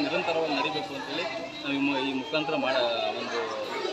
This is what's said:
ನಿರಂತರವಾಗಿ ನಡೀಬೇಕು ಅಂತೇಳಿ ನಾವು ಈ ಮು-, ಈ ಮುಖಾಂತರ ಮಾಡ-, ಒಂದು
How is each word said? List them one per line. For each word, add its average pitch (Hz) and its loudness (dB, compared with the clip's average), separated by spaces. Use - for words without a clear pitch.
ನಿರಂತರವಾಗಿ 160 2
ನಡೀಬೇಕು 139 0
ಅಂತೇಳಿ 139 -2
ನಾವು 143 -2
ಈ 139 2
ಮು-, 139 2
ಈ 135 0
ಮುಖಾಂತರ 156 0
ಮಾಡ-, 131 4
ಒಂದು 117 -2